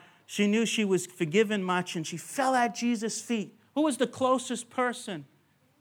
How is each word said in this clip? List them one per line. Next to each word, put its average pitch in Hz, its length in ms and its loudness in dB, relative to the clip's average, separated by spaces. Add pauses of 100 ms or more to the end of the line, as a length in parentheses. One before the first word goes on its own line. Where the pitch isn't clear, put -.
(260)
She 208 200 0
knew 214 200 4
she 220 180 0
was 185 220 2
forgiven 196 580 0
much, 180 320 -2
and 160 100 -4
she 175 100 -8
fell 262 380 0
at 240 220 2
Jesus' 226 440 -2
feet. 220 360 -4 (180)
Who 285 80 2
was 302 140 2
the 247 100 0
closest 254 640 -2
person 226 540 -4 (560)